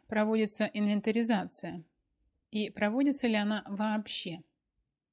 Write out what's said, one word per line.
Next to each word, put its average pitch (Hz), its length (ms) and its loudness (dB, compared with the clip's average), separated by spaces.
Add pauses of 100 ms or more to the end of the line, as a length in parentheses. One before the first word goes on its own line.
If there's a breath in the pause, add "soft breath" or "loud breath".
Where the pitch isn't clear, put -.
проводится 214 600 2
инвентаризация? 208 1160 0 (680)
И 214 180 -2
проводится 262 580 2
ли 220 100 4
она 208 300 0
вообще?" 208 760 -4 (720)